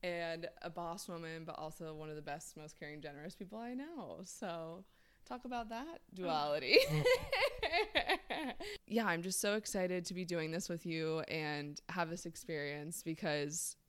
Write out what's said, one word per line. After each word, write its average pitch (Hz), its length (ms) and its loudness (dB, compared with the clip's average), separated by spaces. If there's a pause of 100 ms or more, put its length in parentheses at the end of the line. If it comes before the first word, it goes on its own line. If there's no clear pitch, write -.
and 170 440 0 (140)
a 175 80 -4
boss 170 380 -4
woman, 165 380 -6
but 165 100 -8
also 156 380 -6
one 156 160 -8
of 151 60 -6
the 151 60 -8
best, 147 340 -6
most 151 200 -12
caring, 151 240 -8
generous 147 360 -8
people 202 220 -8
I 240 160 -6
know. 254 500 -6
So 170 580 -6 (460)
talk 247 160 -8
about 240 240 -4
that 254 320 -8 (140)
duality. 156 680 6
<laughs> 554 60 4 (2000)
Yeah, 220 180 4
I'm 170 160 4
just 185 180 0
so 208 140 4
excited 185 520 2
to 190 80 -4
be 180 120 -2
doing 165 240 0
this 160 180 -2
with 170 160 -2
you 160 360 0
and 147 680 -2
have 170 220 0
this 175 160 -6
experience 147 760 -4
because 151 760 0 (120)